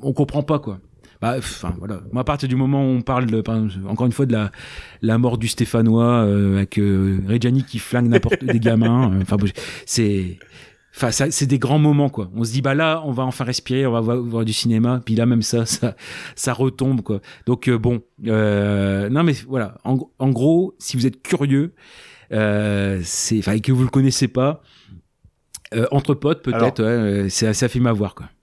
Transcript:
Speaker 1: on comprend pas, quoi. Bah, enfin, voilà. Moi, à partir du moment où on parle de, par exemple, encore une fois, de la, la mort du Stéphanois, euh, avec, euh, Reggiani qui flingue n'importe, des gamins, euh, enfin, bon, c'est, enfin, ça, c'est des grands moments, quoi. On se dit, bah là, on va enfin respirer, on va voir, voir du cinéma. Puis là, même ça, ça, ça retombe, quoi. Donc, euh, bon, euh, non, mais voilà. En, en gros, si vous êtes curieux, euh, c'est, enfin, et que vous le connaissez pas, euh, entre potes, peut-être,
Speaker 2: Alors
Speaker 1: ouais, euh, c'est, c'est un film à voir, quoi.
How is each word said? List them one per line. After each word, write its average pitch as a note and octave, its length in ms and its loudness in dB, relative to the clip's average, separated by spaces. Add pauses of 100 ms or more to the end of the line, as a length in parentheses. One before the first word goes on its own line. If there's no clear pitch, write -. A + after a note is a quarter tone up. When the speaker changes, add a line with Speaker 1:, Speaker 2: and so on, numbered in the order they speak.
Speaker 1:
on C3+ 100 -2
comprend D3 300 0
pas, D3 160 0
quoi. G2 200 -10 (420)
Bah, A#2 160 -2
enfin, F2 400 -8
voilà. F#2+ 220 -10 (140)
Moi, B2 80 -2
à - 20 -4
partir C#3 260 -2
du B2+ 60 0
moment C3+ 280 2
où C3+ 120 2
on B2 60 0
parle B2+ 260 0
de, A2 140 0
par A2+ 160 -2
exemple, G2 300 -4
encore A2 200 -2
une A#2 60 2
fois, C#3 120 0
de B2 60 0
la, G#2+ 200 0 (520)
la A2+ 160 2
mort A#2+ 180 2
du A2+ 120 -2
Stéphanois, A#2 720 2
euh, G2+ 320 2
avec, G2 240 0
euh, G2 480 2
Reggiani A#2+ 360 2
qui - 140 -8
flingue B2 300 0
n'importe, A#2+ 360 2
des A#2 160 0
gamins, A2+ 540 4
euh, F#2+ 80 2
enfin, F#2 140 -2
bon, G2+ 120 2 (380)
c'est, G2 540 -2 (560)
enfin, A#2+ 160 -2
ça, C#3 180 0
c'est C#3+ 160 -2
des C3 140 2
grands C3+ 180 2
moments, D3 320 4
quoi. G2 260 -8
On A2+ 80 -2
se A2 100 -4
dit, C3+ 100 0
bah C3+ 100 0
là, D#3+ 320 0
on C#3+ 60 -4
va B2 120 -2
enfin C3 200 -4
respirer, B2+ 420 -2
on B2 60 2
va A#2 80 0
voir, A#2 200 0
voir A#2 260 -2
du A2 80 -2
cinéma. A#2+ 520 2
Puis A2+ 80 -2
là, A#2 140 2
même A#2 160 2
ça, A#2 240 0
ça, - 280 -4 (400)
ça - 180 -4
retombe, C3 480 0
quoi. G2+ 180 -4 (260)
Donc, B2 220 0
euh, B2 100 2
bon, A#2 240 0 (260)
euh, G2+ 840 2
non, C#3 140 2
mais D#3+ 100 4 (140)
voilà. B2 360 -4
En, B2+ 160 0 (180)
en C3 120 0
gros, D#3 500 2
si - 180 -6
vous A#2+ 80 2
êtes - 160 -2
curieux, C#3+ 520 0 (580)
euh, G#2 720 0
c'est, - 360 -2
enfin, F#2+ 120 -2
et A2 100 2
que C3 120 0
vous B2+ 100 4
le B2 60 0
connaissez C3 400 2
pas, C#3 340 -2 (1120)
euh, A2+ 160 2
entre C#3 240 2
potes, D#3 260 -2
peut-être, A#2 400 0
Speaker 2:
Alors A2+ 160 2
Speaker 1:
ouais, G#2+ 140 0
euh, G2+ 180 0
c'est, A2 240 0
c'est B2 120 0
un A#2+ 40 0
film B2+ 160 0
à A#2 80 4
voir, G2+ 220 -2
quoi. - 100 -16 (180)